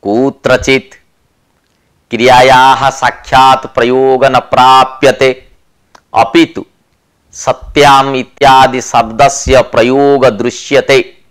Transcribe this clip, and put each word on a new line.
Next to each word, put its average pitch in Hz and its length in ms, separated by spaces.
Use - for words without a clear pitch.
कुत्रचित् 127 920
क्रियायाः 127 800
साक्षात् 131 760
प्रयोग 127 580
न 131 140
प्राप्यते, 131 1120
अपि 147 320
तु - 200
सत्याम् 139 840
इत्यादि 131 680
शब्दस्य 123 800
प्रयोग 131 640
दृश्यते। 123 1040